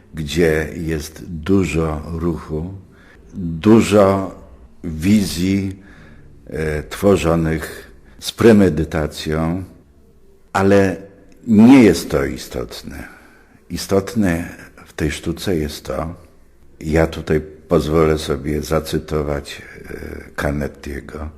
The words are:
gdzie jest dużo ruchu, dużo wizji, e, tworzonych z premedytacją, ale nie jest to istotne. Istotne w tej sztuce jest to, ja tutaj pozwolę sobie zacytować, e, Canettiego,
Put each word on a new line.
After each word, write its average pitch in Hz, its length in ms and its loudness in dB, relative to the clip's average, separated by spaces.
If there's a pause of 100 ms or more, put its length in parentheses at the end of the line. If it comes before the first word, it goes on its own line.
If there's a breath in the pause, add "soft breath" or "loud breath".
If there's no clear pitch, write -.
(140 loud breath)
gdzie 78 640 0
jest 80 480 -6
dużo 80 760 0 (100)
ruchu, 82 640 -6 (600 soft breath)
dużo 95 1000 4 (500)
wizji, 95 1000 0 (640 loud breath)
e, 78 360 -4
tworzonych 82 1080 0 (280 soft breath)
z - 120 -10
premedytacją, 82 1300 2 (880)
ale 98 440 4 (500)
nie 117 380 8
jest 90 260 4
to 71 140 0
istotne. - 840 -10 (640 loud breath)
Istotne 90 800 -2 (380)
w - 60 -20
tej 76 180 -2
sztuce 87 460 -4
jest 76 280 -6
to, 76 300 -8 (680)
ja 80 260 2
tutaj 78 340 -2 (280)
pozwolę 78 500 2
sobie 73 440 -4
zacytować, 76 1000 -4
e, - 320 -18 (420)
Canettiego, 73 1000 -8